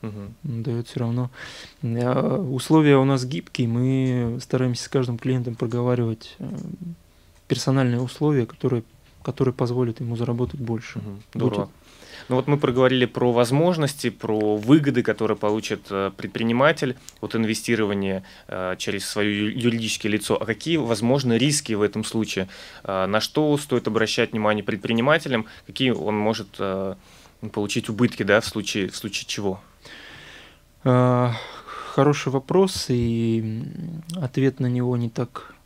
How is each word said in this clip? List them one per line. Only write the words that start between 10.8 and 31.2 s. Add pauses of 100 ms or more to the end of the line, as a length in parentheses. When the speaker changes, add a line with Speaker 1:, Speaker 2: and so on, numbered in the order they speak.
Speaker 1:
Мгм. (180)
Speaker 2:
Будь
Speaker 1:
Здорово.
Speaker 2:
это (580)
Speaker 1:
Ну
вот
мы
проговорили
про
возможности,
про
выгоды,
которые
получит, (100)
э,
предприниматель (260)
от
инвестирования, (240)
э,
через
свое
ю-, (100)
юридическое
лицо.
А
какие
возможны
риски
в
этом
случае? (360)
Э,
на
что
стоит
обращать
внимание
предпринимателям? (220)
Какие
он
может, (120)
э, (560)
получить
убытки,
да,
в
случае,
в
случае
чего? (1200)
Speaker 2:
А, (600)